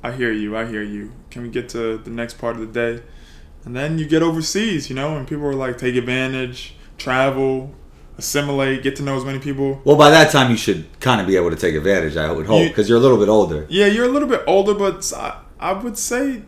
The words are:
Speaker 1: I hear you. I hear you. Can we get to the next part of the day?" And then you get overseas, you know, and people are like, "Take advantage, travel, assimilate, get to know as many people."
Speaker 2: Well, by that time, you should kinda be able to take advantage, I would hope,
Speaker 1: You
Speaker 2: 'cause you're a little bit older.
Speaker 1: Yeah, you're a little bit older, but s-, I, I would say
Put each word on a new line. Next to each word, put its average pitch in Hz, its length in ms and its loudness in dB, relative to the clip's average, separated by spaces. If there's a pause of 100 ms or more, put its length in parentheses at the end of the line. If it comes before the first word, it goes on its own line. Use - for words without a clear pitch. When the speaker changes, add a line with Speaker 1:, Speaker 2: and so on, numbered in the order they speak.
Speaker 1:
I 123 100 -8
hear 120 200 -2
you. 107 240 -4
I 113 80 -4
hear 107 180 -8
you. 104 280 -10 (180)
Can 120 140 -14
we 120 60 -10
get 120 220 -6
to 113 280 -4
the 110 120 -14
next 117 280 -8
part 117 160 -4
of 117 60 -10
the 110 80 -10
day?" 117 340 -4 (640)
And 123 100 -12
then 151 240 -4
you 156 80 -4
get 160 160 4
overseas, 165 680 -2
you 131 60 -8
know, 151 220 -4
and 135 100 -8
people 147 180 -6
are 139 100 -2
like, 131 220 -4
"Take 127 200 -2
advantage, 127 800 -4 (220)
travel, 135 760 0 (420)
assimilate, 139 680 -2
get 135 120 0
to 143 60 -8
know 135 140 -2
as 127 80 -4
many 135 160 -8
people." 139 440 -4
Speaker 2:
Well, 143 120 8
by 147 140 10
that 156 200 8
time, 127 220 4
you 110 40 4
should 87 300 -2 (140)
kinda 113 240 2
be 95 120 2
able 85 140 4
to 80 60 -4
take 80 180 0
advantage, 80 420 0
I 78 140 -2
would 80 160 -4
hope, 110 160 2
Speaker 1:
You 160 80 0
Speaker 2:
'cause 104 180 -2
you're 117 100 4
a - 20 4
little 127 180 6
bit 101 100 2
older. 80 400 2
Speaker 1:
Yeah, 196 180 2
you're 220 200 2
a - 20 2
little 277 200 0
bit - 180 0
older, 196 280 2
but 196 240 -2
s-, - 140 -8
I, - 220 -10 (260)
I 180 120 -4
would 214 260 -8
say 247 500 -4